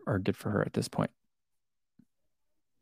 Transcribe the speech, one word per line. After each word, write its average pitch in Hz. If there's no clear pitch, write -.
are 107
good 101
for -
her 104
at -
this -
point. -